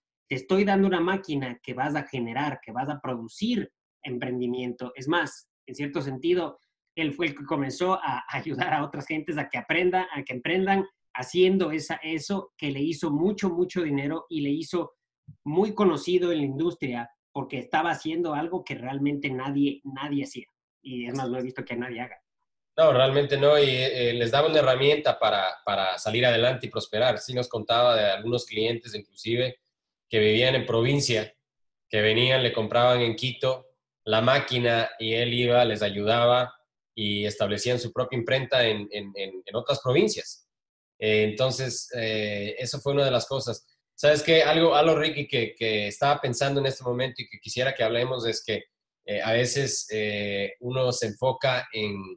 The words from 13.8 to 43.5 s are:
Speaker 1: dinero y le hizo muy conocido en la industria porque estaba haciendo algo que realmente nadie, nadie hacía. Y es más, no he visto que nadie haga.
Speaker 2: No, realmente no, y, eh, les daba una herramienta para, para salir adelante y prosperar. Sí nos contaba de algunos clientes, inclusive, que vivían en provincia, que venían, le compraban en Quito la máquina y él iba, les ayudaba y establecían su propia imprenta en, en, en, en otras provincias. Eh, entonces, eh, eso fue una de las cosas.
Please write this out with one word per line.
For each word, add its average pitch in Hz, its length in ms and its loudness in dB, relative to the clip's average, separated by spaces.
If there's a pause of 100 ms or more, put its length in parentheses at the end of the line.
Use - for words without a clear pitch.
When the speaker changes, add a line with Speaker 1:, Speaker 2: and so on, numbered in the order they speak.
Speaker 1:
dinero 147 480 -2
y 156 120 -4
le 143 100 0
hizo 160 420 -4 (500)
muy 190 300 2
conocido 175 580 2
en 160 60 0
la 143 80 0
industria 135 640 -4 (240)
porque 135 240 -8
estaba 160 340 -2
haciendo 160 440 -4
algo 170 280 -4
que 131 120 -8
realmente 139 540 -4
nadie, 139 540 -2
nadie 143 400 -6
hacía. 123 220 -14 (360)
Y 123 260 -8
es 123 80 -8
más, 117 140 -4
no 127 80 -4
he 127 60 -6
visto 127 220 -10
que 120 100 -8
nadie 120 260 -8
haga. - 200 -14 (560)
Speaker 2:
No, 156 160 8
realmente 139 440 4
no, 147 200 6
y, 143 120 6
eh, 127 440 0
les 117 180 0
daba 143 160 4
una 151 120 4
herramienta 143 600 4
para, 104 280 2 (180)
para 95 320 0
salir 113 280 -2
adelante 120 420 2
y - 20 -10
prosperar. 113 480 0
Sí - 160 -10
nos 123 160 -2
contaba 117 460 2
de 107 100 2
algunos 110 400 0
clientes, 113 500 -4
inclusive, 120 640 -4 (500)
que 110 100 2
vivían 117 360 4
en - 100 0
provincia, 120 680 0 (560)
que 107 120 0
venían, 123 420 4
le 117 100 0
compraban 120 480 4
en 117 140 0
Quito 131 500 -4 (400)
la 110 160 2
máquina 120 680 2 (100)
y 113 140 -2
él 120 200 0
iba, 120 320 4
les 107 160 -2
ayudaba 120 720 2 (420)
y 104 300 -4
establecían 104 540 -2
su 117 120 -8
propia 127 260 -4
imprenta 127 500 0
en, 101 240 -2
en, 101 240 -10
en, 95 300 -10
en 101 100 -14
otras 123 280 -2
provincias. - 640 -2 (560)
Eh, 107 220 2
entonces, 123 720 -2
eh, 107 640 -4
eso 127 240 -8
fue 139 100 -2
una 143 140 4
de 131 60 2
las 120 140 0
cosas. 123 400 -6 (300)